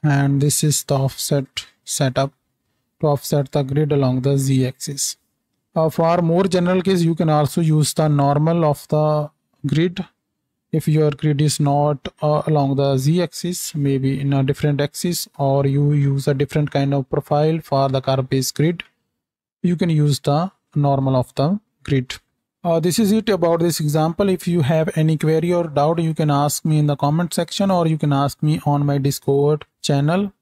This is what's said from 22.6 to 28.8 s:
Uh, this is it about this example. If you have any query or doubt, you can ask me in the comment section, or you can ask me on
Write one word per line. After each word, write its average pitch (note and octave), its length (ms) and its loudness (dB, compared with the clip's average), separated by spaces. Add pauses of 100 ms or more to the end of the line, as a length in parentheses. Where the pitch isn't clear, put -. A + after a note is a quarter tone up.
Uh, E3+ 160 0
this E3 200 0
is G#3 120 2
it A3 180 2
about E3+ 320 2
this E3 200 0
example. D#3+ 480 0
If F#3 180 -2
you F3 160 2
have D#3+ 340 0
any D#3 200 2
query D#3+ 360 0
or F3 120 2
doubt, D3+ 340 0
you D#3+ 160 -2
can D#3 160 0
ask C#3+ 340 0
me D#3 140 2
in D3+ 80 2
the D3 100 0
comment D#3 380 0
section, F#3+ 360 -2
or F3 160 2
you D#3+ 120 0
can D3 140 0
ask C#3 300 0
me D#3 220 0
on C#3+ 220 2